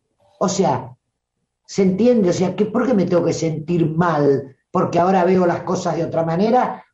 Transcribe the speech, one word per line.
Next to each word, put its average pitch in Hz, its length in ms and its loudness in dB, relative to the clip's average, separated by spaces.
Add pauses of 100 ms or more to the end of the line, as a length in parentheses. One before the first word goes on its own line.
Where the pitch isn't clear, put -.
(400)
O 196 80 0
sea, 156 480 -2 (720)
¿se - 180 -2
entiende? 202 460 2
O 170 40 2
sea, 185 220 -2
¿qué, 208 120 0
por 247 200 -2
qué 254 60 2
me 185 120 2
tengo 170 200 0
que 160 80 0
sentir 160 560 -2
mal? 147 680 0 (160)
¿Porque 175 260 -2
ahora 180 280 2
veo 185 200 2
las 170 180 -2
cosas 175 340 -4
de 165 80 -2
otra 160 180 -2
manera? 196 720 0